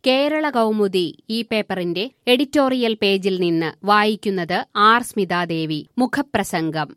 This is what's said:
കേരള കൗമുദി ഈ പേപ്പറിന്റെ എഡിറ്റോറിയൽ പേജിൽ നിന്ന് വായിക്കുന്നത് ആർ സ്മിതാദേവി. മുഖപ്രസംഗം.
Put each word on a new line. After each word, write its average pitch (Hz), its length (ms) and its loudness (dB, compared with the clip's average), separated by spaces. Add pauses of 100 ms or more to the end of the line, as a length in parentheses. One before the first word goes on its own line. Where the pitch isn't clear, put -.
കേരള 294 480 0
കൗമുദി 214 540 0 (260)
ഈ 226 120 -2
പേപ്പറിന്റെ 190 600 -4 (220)
എഡിറ്റോറിയൽ 254 680 2
പേജിൽ 196 460 0
നിന്ന് 165 300 0 (160)
വായിക്കുന്നത് 202 720 0 (260)
ആർ 233 200 6
സ്മിതാദേവി. 165 760 -2 (180)
മുഖപ്രസംഗം. 196 1000 -2